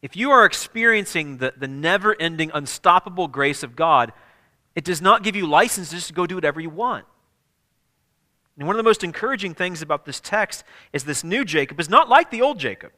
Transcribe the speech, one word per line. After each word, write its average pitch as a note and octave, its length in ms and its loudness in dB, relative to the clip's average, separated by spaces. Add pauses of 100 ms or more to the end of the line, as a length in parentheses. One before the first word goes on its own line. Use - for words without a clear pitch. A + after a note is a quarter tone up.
If - 160 -16
you B3+ 140 -2
are A#3+ 160 8
experiencing G3 920 -2
the, C3 180 -2
the C3+ 120 -8
never-ending, E3 840 -2
unstoppable F3 760 0
grace C#3 340 -2
of A#2+ 140 -14
God, C#3 360 2 (640)
it D#3 100 -6
does E3+ 180 -4
not G#3 200 6
give G3+ 140 -4
you F#3+ 100 -4
license E3+ 440 2
just E3+ 180 -12
to E3+ 60 -16
go F3 120 -2
do F3+ 80 -8
whatever D#3 260 -2
you E3 100 -10
want. F#3 360 -6 (1500)
And D3 120 -8
one G3+ 80 -2
of - 20 -2
the A3+ 100 2
most G#3+ 140 2
encouraging G3 520 -6
things F3+ 280 -6
about D3 220 -4
this - 160 -12
text - 420 -4 (300)
is C3+ 100 -4
this C#3+ 220 -6
new G#3+ 200 -2
Jacob D3+ 360 -2
is D3+ 80 -4
not C4 200 4
like D4+ 220 6
the A#3 120 -2
old C4 180 0
Jacob. A2+ 380 -8